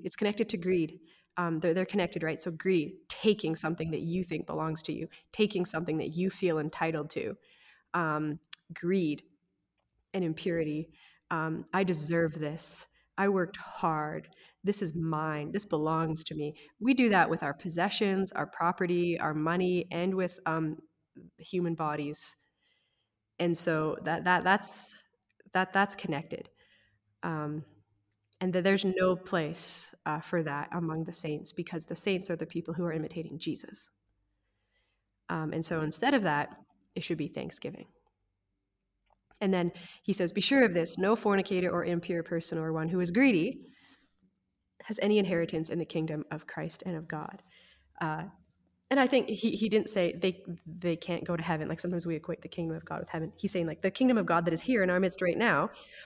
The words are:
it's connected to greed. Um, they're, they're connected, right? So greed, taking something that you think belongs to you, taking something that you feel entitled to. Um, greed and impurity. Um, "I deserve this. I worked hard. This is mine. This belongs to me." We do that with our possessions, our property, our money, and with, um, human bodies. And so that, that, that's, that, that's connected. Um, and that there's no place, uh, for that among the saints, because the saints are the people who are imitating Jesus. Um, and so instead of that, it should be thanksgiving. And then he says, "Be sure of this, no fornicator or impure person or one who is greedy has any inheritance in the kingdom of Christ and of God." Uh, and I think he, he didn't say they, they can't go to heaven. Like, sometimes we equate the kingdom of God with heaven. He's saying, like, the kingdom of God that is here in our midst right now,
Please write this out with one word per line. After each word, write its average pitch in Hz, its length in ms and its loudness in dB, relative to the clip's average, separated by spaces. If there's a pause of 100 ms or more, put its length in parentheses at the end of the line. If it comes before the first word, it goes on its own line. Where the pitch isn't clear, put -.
it's - 120 -6
connected 214 340 0
to 208 80 -2
greed. 175 420 0 (360)
Um, 170 240 0
they're, 165 140 2
they're 185 120 2
connected, 175 380 0
right? 160 180 -2
So - 80 -6
greed, 165 440 2 (160)
taking 208 460 2
something 160 360 -2
that 151 100 -2
you 170 220 -2
think 160 240 -6
belongs 156 360 -4
to 156 100 -4
you, - 160 -6 (240)
taking 202 320 2
something 160 320 -2
that 156 180 -4
you 180 140 2
feel 175 300 0
entitled 156 520 -2
to. - 240 -6 (580)
Um, 156 460 0 (340)
greed 170 500 0 (920)
and 190 120 0
impurity. 160 640 -2 (420)
Um, 160 420 -2
"I 190 100 4
deserve 165 540 2
this. 151 480 -4 (320)
I 196 120 2
worked 190 280 0
hard. 156 720 -2 (340)
This 202 180 0
is 160 120 -2
mine. 156 580 -2
This - 140 -4
belongs 160 600 0
to 156 100 -6
me." 151 200 -4 (240)
We 247 140 4
do 240 160 6
that 180 200 6
with 165 140 0
our 143 100 -2
possessions, 190 800 0
our - 160 -2
property, 175 720 0
our 151 140 0
money, 175 580 2
and 180 240 0
with, 180 300 -2
um, 160 360 -2 (560)
human 170 380 -2
bodies. 151 600 -4 (1040)
And 170 180 2
so 156 460 0
that, 165 220 -2
that, 180 180 4
that's, - 520 0 (580)
that, 185 180 0
that's 196 240 2
connected. - 540 -6 (720)
Um, 151 400 -4 (760)
and 185 140 0
that 180 100 2
there's 196 220 4
no 185 300 4
place, - 800 -4 (100)
uh, 156 140 -2
for 170 240 0
that 143 280 -4
among 160 340 -2
the 170 80 -8
saints, 151 380 -6
because 165 340 -6
the - 100 -8
saints 190 340 -2
are 175 60 -2
the 165 100 -6
people 165 280 -6
who 175 100 -2
are 170 100 -2
imitating 160 460 -6
Jesus. - 500 -8 (1400)
Um, 160 240 -2
and 160 120 -2
so 160 160 -2
instead 196 320 0
of 233 100 4
that, 147 340 0 (360)
it 165 100 -6
should 165 140 -2
be 147 100 -4
thanksgiving. - 600 -8 (1500)
And 190 140 2
then 175 180 2 (300)
he 196 120 0
says, 175 180 0
"Be 156 100 0
sure 269 220 6
of 202 100 6
this, 165 240 0
no 196 180 4
fornicator 196 540 2
or 170 160 0
impure 175 380 0
person 165 340 -4
or 160 160 -2
one 160 160 -2
who 180 100 0
is 175 120 0
greedy 208 560 4 (1160)
has 214 160 -6
any 208 200 4
inheritance 165 500 0
in - 80 -2
the 160 80 -2
kingdom 160 460 -4
of 156 160 -8
Christ - 380 -8
and 180 100 -4
of 160 120 -8
God." 156 360 -10 (580)
Uh, 160 240 -4 (640)
and 277 100 4
I 262 60 6
think 254 240 2
he, 226 220 0
he 214 180 0
didn't 208 200 2
say 175 280 2
they, 180 260 -2 (220)
they 170 300 -4
can't 170 280 -4
go 175 120 -2
to 165 80 -4
heaven. 160 240 0
Like, 160 120 -4
sometimes 175 280 -2
we 165 80 0
equate 160 260 -6
the 156 60 -12
kingdom 165 280 -4
of 160 100 -12
God 160 140 -8
with - 100 -10
heaven. 165 260 -6
He's - 160 -2
saying, 170 160 0
like, 156 140 -6
the 190 100 2
kingdom 254 260 6
of 190 80 2
God 170 200 4
that 170 80 2
is 160 80 2
here 247 200 4
in 185 80 4
our 180 100 4
midst 185 220 2
right 180 160 2
now, 185 320 4 (360)